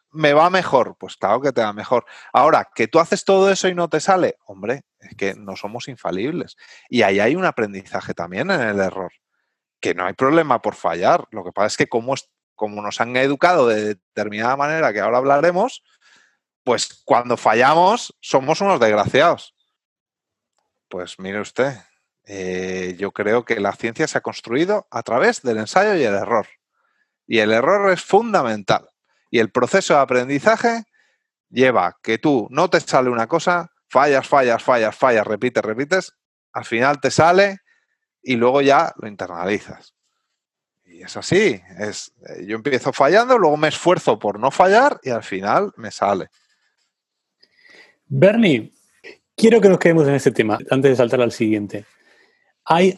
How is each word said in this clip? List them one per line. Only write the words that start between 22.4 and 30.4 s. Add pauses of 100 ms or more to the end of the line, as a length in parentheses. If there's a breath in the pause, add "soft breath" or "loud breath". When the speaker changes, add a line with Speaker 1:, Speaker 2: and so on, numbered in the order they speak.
Speaker 1:
yo
creo
que
la
ciencia
se
ha
construido
a
través
del
ensayo
y
el
error. (800)
Y
el
error
es
fundamental. (420)
Y
el
proceso
de
aprendizaje (640)